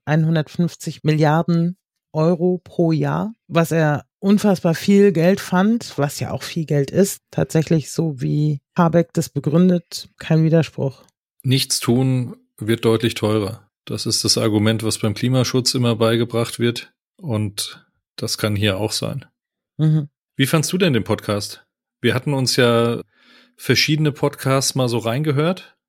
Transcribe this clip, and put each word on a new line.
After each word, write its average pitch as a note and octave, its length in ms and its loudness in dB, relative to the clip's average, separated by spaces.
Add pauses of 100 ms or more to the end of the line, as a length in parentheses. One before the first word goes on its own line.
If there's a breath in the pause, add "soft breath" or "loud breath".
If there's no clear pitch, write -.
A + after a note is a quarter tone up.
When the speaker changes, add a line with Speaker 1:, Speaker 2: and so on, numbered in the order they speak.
Speaker 1:
einhundertfünfzig D#3+ 1000 -2
Milliarden D#3+ 720 2 (360)
Euro E3+ 500 0
pro E3 300 0
Jahr, D#3 400 -2 (160)
was E3 240 0
er D#3 320 0 (160)
unfassbar G3 540 2
viel G3+ 380 4
Geld F3 280 2
fand, G#3 560 0
was C#3+ 240 -2
ja B2 100 -6
auch G#2+ 140 -8
viel E3 220 -6
Geld C#3+ 260 0
ist, - 300 0 (100)
tatsächlich D#3+ 580 0
so D3+ 300 -4
wie D3+ 400 -2 (180)
Habeck E3+ 360 2
das - 160 -2
begründet, E3+ 880 0
kein D#3+ 260 2
Widerspruch. D3+ 580 0 (400)
Speaker 2:
Nichts C3 380 0
tun B2+ 560 0 (220)
wird A2+ 260 -2
deutlich A2+ 300 2
teurer. G#2+ 540 -2 (160)
Das A2 220 -8
ist - 180 -2
das A2 140 0
Argument, A2 460 2
was A2 140 -4
beim G#2+ 160 -2
Klimaschutz B2+ 600 0
immer A#2+ 220 0
beigebracht A2+ 640 0
wird A#2+ 320 -4 (240)
und G#2+ 680 -6 (300)
das - 240 -8
kann G#2 160 -2
hier G2 220 0
auch G#2+ 160 -4
sein. - 320 -6 (540)
Speaker 1:
Mhm. D#3 300 0 (280)
Speaker 2:
Wie C3+ 100 2
fandst D#3 260 0
du F#3 60 -2
denn F#3 140 2
den A2 120 0
Podcast? - 600 -4 (380)
Wir A2+ 120 2
hatten C#3 200 -4
uns C3 220 -2
ja A#2 440 2 (560 soft breath)
verschiedene D3+ 560 0
Podcasts C3+ 640 -2
mal B2+ 140 0
so A#2 100 -2
reingehört, D3 760 -2 (120)